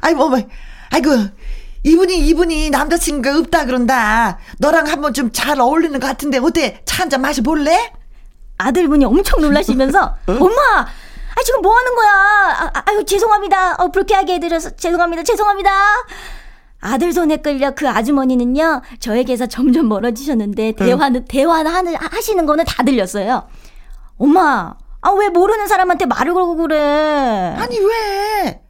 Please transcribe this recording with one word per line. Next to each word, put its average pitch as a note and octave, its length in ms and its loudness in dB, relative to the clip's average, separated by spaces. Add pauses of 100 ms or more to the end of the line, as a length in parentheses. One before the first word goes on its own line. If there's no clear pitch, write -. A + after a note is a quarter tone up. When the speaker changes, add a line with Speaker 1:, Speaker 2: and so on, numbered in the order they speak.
Speaker 1:
아이고, D4+ 240 2
어머, B3+ 120 2 (540)
아이고, C#4+ 180 2 (720)
이분이, F4 340 4 (100)
이분이 D#4+ 420 0
남자친구가 C#4+ 720 0
없다 D#4+ 260 0
그런다. A#3 720 0 (220)
너랑 D#4 280 2
한번 D4 260 -4
좀 A#3 180 -2
잘 C#4+ 280 -4
어울리는 C#4+ 400 0
것 C4 80 -4
같은데, C#4 300 -4
어때? C#4+ 480 -2
차 - 180 -4
한 E4+ 60 -4
잔 C4 120 0
마셔볼래? D4+ 720 0 (640)
Speaker 2:
아들분이 C#4+ 480 2
엄청 D#4 360 2
놀라시면서, C#4+ 640 2
Speaker 1:
<laughs> - 240 -6
어? F3+ 60 0
Speaker 2:
"엄마! G4+ 480 4
아, - 640 -4
지금 A#4+ 160 0
뭐 F#4+ 160 4
하는 B4 180 0
거야? A4+ 140 4
아, G4 640 2
아, - 140 -6
아유, G#4 180 0
죄송합니다. G4 680 0
어, - 160 0
불쾌하게 F#4+ 440 0
해드려서 E4+ 420 -4
죄송합니다. E4+ 460 -2
죄송합니다." G4+ 460 2 (1120)
아들 C4+ 300 0
손에 D#4 260 0
끌려 C#4+ 340 -2
그 C#4 180 -2
아주머니는요, B3+ 920 0 (200)
저에게서 A#3+ 460 -2
점점 B3 420 2
멀어지셨는데, A3 880 -2
Speaker 1:
응. G3+ 60 2
Speaker 2:
대화는, B3+ 400 2
대화는 D#4 460 0
하는, F4 240 -2
하-, D#4+ 140 -8
하시는 G#4 360 -2
거는 D4+ 200 2
다 - 180 -8
들렸어요. G#3 640 -2 (680)
"엄마, C#4 580 2 (260)
아, D4+ 100 0
왜 G4+ 180 2
모르는 G4+ 400 2
사람한테 F#4 360 2
말을 C#4+ 280 -2
걸고 F4 240 0
그래?" D4 1000 0
Speaker 1:
아니, A#4+ 220 -4
왜? G4+ 920 -2